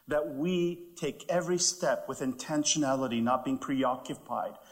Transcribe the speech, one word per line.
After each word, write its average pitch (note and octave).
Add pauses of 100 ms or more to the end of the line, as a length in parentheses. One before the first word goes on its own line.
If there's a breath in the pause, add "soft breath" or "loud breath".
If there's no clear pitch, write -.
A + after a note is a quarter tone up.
that D3
we F3
take -
every F3
step -
with C3+
intentionality, C3+
not B2
being C3+
preoccupied, B2+ (140 loud breath)